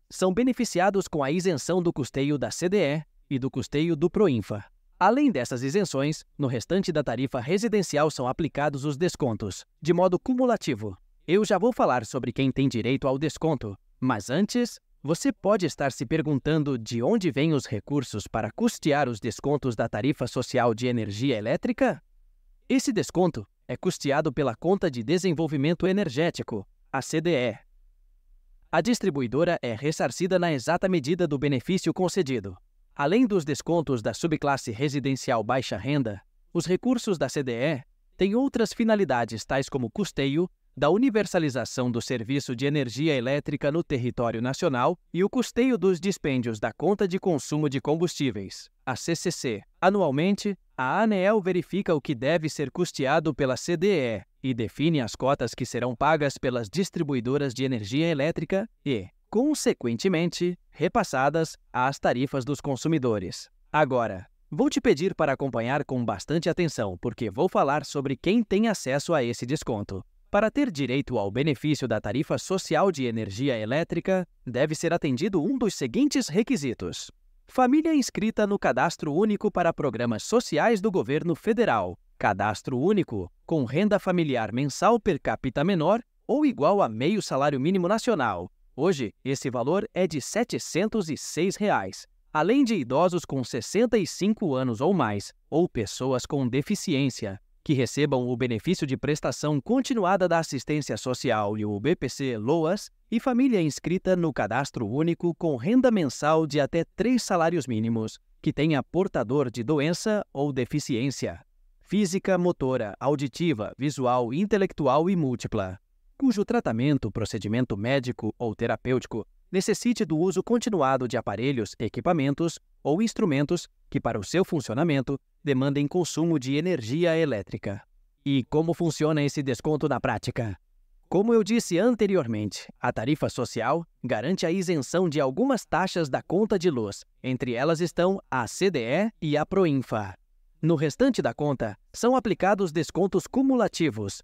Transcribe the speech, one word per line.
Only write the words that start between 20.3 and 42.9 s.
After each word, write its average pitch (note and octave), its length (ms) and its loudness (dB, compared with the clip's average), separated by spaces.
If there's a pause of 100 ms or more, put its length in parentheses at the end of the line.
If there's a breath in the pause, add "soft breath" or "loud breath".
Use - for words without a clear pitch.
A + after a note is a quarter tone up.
de A#2+ 140 -2
energia A2+ 480 0
elétrica? E3+ 680 0 (640)
Esse C4 240 0
desconto E3+ 540 0 (220)
é B2 80 -6
custeado D#3 560 0
pela B2+ 240 0
Conta F#3 340 0
de A#2+ 140 -6
Desenvolvimento D#3+ 800 0
Energético, D#3 800 -2 (240)
a C3+ 100 -4
C D#3 200 -2
D E3+ 100 0
E. B2 280 0 (1160)
A D#3+ 80 4
distribuidora E3 800 0
é A#2+ 100 -4
ressarcida D#3+ 640 -2
na F3 160 2
exata D#3 360 0
medida F3 400 0
do C#3+ 100 -2
benefício D#3+ 560 0
concedido. C3+ 640 -2 (360)
Além F3+ 320 2
dos G3 200 2
descontos C#3+ 580 -2
da A#2 100 -2
subclasse C#3 600 -2
residencial C3 720 0
baixa B2 320 -2
renda, A2+ 440 -2 (320)
os E3+ 140 -2
recursos G#3+ 500 0
da C#3 120 -2
C C#3+ 160 -2
D B2 80 -4
E C3 320 -2 (320)
têm G3 180 2
outras A#3+ 380 0
finalidades, C3 720 2
tais C#3 240 -2
como B2 200 -2
custeio D3+ 640 -2 (260)
da C#3+ 140 4
universalização E3+ 960 2
do A#2 140 0
serviço C3 520 -2
de B2 120 -2
energia C#3+ 480 0